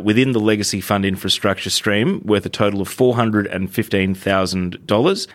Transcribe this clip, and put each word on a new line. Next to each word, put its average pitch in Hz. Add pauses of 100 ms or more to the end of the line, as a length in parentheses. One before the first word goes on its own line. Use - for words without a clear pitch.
within 120
the 117
Legacy 104
Fund 98
infrastructure 95
stream, 110
worth 101
a -
total 101
of 90
four 123
hundred 110
and 92
fifteen 98
thousand 92
dollars. 147